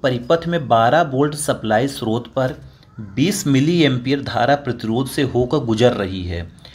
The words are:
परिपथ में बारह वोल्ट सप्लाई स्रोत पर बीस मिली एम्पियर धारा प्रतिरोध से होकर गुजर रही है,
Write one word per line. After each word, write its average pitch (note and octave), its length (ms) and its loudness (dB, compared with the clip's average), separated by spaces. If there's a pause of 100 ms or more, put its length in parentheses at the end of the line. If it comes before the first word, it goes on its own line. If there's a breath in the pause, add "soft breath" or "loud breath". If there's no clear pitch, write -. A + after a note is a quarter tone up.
परिपथ C#3 440 0
में E3+ 220 -2
बारह A#2 360 4
वोल्ट C#3+ 320 0
सप्लाई A2+ 520 0
स्रोत A#2+ 400 -4
पर C3 260 -2 (600 loud breath)
बीस D#3+ 320 0
मिली D3 360 2
एम्पियर C3 400 0
धारा B2 340 0
प्रतिरोध B2 520 -2
से - 160 -2
होकर B2+ 360 0
गुजर A#2 320 4
रही G2 320 -4
है, F2 220 -6 (280 loud breath)